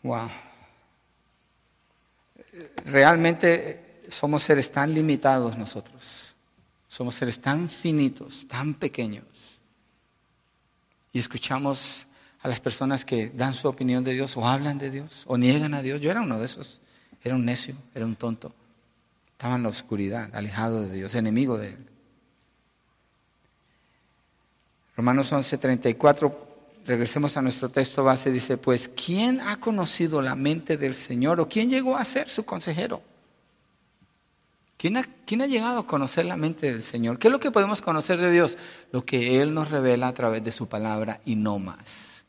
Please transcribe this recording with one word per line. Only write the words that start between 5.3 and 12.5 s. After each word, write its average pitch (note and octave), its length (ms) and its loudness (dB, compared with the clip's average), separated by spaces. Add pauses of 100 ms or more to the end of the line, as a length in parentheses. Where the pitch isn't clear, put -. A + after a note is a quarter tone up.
nosotros. - 680 -14 (720)
Somos B2 160 -6
seres A#2+ 260 -4
tan D#3+ 300 0
finitos, - 800 -2
tan C#3 260 -6
pequeños. A#2+ 500 -6 (1900)
Y B2+ 60 -2
escuchamos C3+ 880 -4 (340)
a - 60 -6
las A#2+ 120 -2